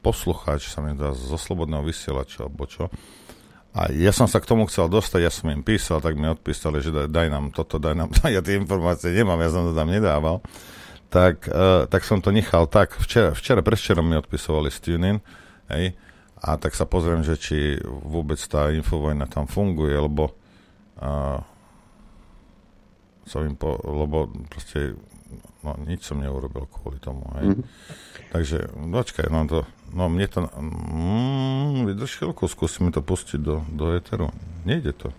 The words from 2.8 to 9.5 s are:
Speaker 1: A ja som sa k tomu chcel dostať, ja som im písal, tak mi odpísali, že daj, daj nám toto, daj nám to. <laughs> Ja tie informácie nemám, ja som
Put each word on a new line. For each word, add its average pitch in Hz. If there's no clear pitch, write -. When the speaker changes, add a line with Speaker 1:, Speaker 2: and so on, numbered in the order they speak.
Speaker 1:
A -
ja 82
som 117
sa -
k 95
tomu 113
chcel 92
dostať, 92
ja 85
som -
im 73
písal, 92
tak 78
mi 76
odpísali, 78
že 73
daj, 73
daj 80
nám 71
toto, -
daj 78
nám 82
to. -
<laughs> -
Ja 107
tie 90
informácie 90
nemám, 95
ja 82
som 87